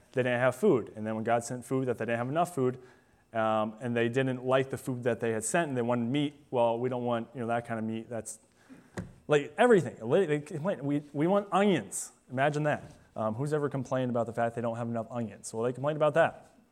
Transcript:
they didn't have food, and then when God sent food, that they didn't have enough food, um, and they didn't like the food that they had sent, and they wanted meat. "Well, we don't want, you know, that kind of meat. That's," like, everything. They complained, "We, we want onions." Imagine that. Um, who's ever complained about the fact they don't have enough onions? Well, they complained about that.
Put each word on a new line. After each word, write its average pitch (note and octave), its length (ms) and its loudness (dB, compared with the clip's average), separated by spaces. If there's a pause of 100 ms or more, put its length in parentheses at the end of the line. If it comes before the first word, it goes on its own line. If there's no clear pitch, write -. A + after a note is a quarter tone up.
(120)
they B2+ 100 0
didn't B2 180 2
have B2 160 4
food, B2 400 2
and G#2+ 120 -6
then A2 80 -2
when A2 80 -4
God A#2 200 2
sent B2+ 220 -8
food, C3 220 -2
that A#2 100 0
they A2+ 80 -4
didn't A#2 140 0
have B2 100 -4
enough E3+ 240 0
food, B2+ 240 0 (560)
um, A2 460 0
and A#2+ 160 -2
they A#2+ 140 4
didn't C3 340 0
like C3 280 2
the B2+ 60 -4
food B2 260 -6
that A#2 160 0
they A#2 120 0
had A2 120 -2
sent, E3+ 260 0
and C3 80 -4
they B2 40 0
wanted A#2 280 0
meat. C#3+ 240 0 (160)
"Well, A#2 300 2
we B2+ 100 -2
don't B2 140 -4
want, A#2 300 -2
you B2+ 80 -8
know, A2+ 60 -4
that A#2 200 -2
kind A2+ 120 -4
of A2 60 -4
meat. A2+ 240 -6
That's," A2+ 300 -10 (880)
like, D3 300 2
everything. F3+ 380 6 (140)
They D3+ 300 4
complained, D3+ 420 -6
"We, C#3+ 220 -2 (100)
we D3+ 140 0
want G3+ 240 2
onions." E3+ 600 2 (200)
Imagine C#3+ 320 0
that. C3+ 280 -2 (240)
Um, A2 200 -2
who's C#3+ 180 -4
ever D3 160 0
complained C3 400 -2
about A#2 160 0
the A2+ 80 -8
fact A#2 220 0
they A#2+ 60 -4
don't A#2 160 -4
have A#2+ 100 -4
enough A2+ 240 -4
onions? A2+ 420 -8
Well, A2 100 -4
they B2+ 100 0
complained C#3+ 240 -4
about D3 180 2
that. D#3 360 2 (200)